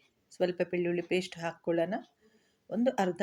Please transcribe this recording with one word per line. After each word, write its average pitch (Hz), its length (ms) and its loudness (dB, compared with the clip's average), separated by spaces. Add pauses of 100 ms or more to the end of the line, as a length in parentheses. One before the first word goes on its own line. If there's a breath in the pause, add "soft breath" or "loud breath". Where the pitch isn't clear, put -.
(320 soft breath)
ಸ್ವಲ್ಪ 180 300 -2 (100)
ಬೆಳ್ಳುಳ್ಳಿ 175 300 0
ಪೇಸ್ಟ್ 180 360 -2
ಹಾಕ್ಕೊಳ್ಳೋಣ. 170 560 0 (760 soft breath)
ಒಂದು 240 220 2
ಅರ್ಧ 190 320 0